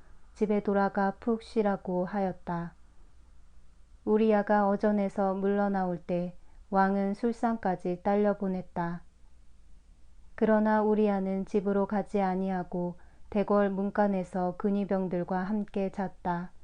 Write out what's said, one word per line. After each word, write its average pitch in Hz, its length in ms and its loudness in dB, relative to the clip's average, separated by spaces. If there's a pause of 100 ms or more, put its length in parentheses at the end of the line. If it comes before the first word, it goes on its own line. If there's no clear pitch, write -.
(360)
집에 208 260 2
돌아가 196 580 2
푹 226 220 -2
쉬라고 190 640 0
하였다. 175 680 -4 (1300)
우리야가 208 640 4
어전에서 202 680 2
물러나올 196 600 0
때 175 380 -4 (360)
왕은 196 420 2
술상까지 202 920 -2
딸려보냈다. 190 1000 0 (1300)
그러나 214 460 4
우리야는 202 640 2
집으로 202 400 0
가지 202 340 -2
아니하고 185 800 -2 (320)
대궐 202 400 2
문간에서 190 880 0
근위병들과 190 800 -2
함께 196 540 -4
잤다. 180 600 -4 (120)